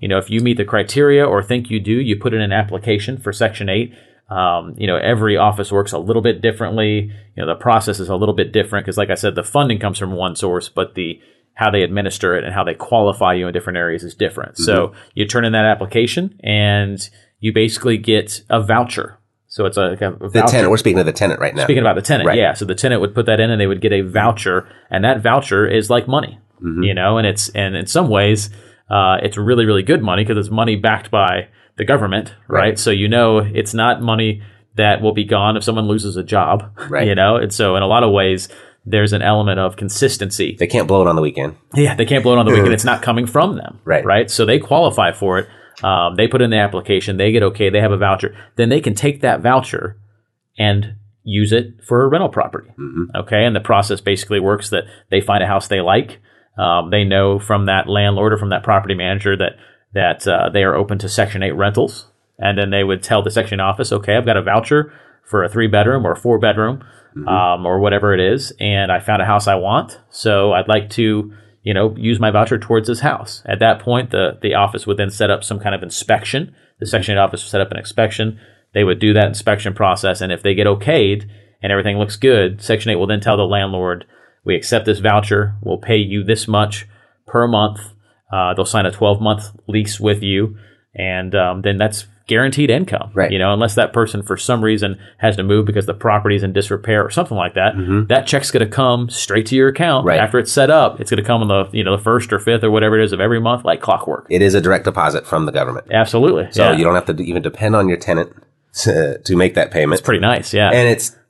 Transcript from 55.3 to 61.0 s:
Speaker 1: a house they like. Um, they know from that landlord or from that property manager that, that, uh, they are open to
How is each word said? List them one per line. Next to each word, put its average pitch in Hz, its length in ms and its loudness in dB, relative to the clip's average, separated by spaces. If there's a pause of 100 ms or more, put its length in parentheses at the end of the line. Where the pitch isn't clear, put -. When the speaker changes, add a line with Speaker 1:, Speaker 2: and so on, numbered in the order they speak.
Speaker 1:
a 90 40 0
house 98 200 -2
they 98 140 -2
like. 98 380 0 (400)
Um, 85 320 0
they 104 140 2
know 98 340 2
from 101 280 -2
that 95 220 0
landlord 101 460 0
or - 20 2
from 101 140 -4
that 90 140 -4
property 98 300 0
manager 98 420 -2
that, 92 160 -2 (420)
that, 90 340 -2
uh, 87 240 2
they 101 100 2
are 95 120 2
open 101 240 -2
to 101 100 -8